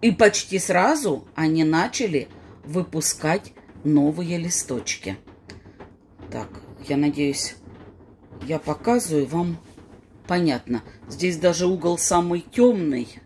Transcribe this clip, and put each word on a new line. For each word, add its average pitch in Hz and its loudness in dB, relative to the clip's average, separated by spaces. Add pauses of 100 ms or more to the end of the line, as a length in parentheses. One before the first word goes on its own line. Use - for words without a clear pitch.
И 233 4
почти 208 4
сразу 196 0
они 160 2
начали 160 0 (360)
выпускать 160 -4 (320)
новые 156 2
листочки. 131 -6 (1160)
Так, 113 -10 (400)
я 143 0
надеюсь, 143 -2 (920)
я 156 -4
показываю, 151 0
вам 170 -2 (680)
понятно. 139 -2 (260)
Здесь 180 -4
даже 175 2
угол 175 0
самый 175 0
темный 170 2